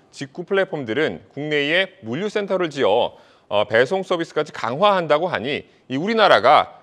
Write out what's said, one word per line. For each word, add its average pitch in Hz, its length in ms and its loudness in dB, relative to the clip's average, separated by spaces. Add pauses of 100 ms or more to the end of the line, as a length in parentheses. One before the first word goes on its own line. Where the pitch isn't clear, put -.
(120)
직구 143 320 -14
플랫폼들은 147 800 -4 (100)
국내에 151 540 -2 (140)
물류센터를 185 680 -4
지어, 117 460 0 (320)
어, 104 180 0
배송 131 380 0
서비스까지 160 480 -4
강화한다고 165 760 0
하니, 123 380 -4 (220)
이 127 100 -6
우리나라가 151 840 4